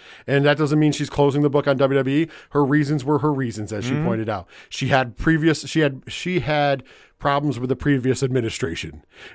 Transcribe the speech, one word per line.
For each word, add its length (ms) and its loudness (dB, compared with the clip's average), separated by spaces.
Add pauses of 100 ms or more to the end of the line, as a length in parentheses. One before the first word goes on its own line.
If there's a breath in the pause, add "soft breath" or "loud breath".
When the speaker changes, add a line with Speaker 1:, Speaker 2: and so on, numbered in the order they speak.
(260 loud breath)
Speaker 1:
And 200 2
that 100 4
doesn't 220 2
mean 140 4
she's 180 -4
closing 320 2
the 80 2
book 180 0
on 80 2
W 220 2
W 260 0
E. 40 -4 (220 loud breath)
Her 140 2
reasons 400 2
were 140 2
her 140 0
reasons, 420 -4
as 100 -4
she 80 -2
Speaker 2:
Mm-hmm. 140 0
Speaker 1:
pointed 240 -2
out. 180 -6 (220 loud breath)
She 180 -4
had 300 0
previous, 500 2
she 120 0
had, 280 0
she 320 -4
had 420 0 (380 soft breath)
problems 380 0
with 120 -4
the 60 -2
previous 460 0
administration. 800 -4 (320 loud breath)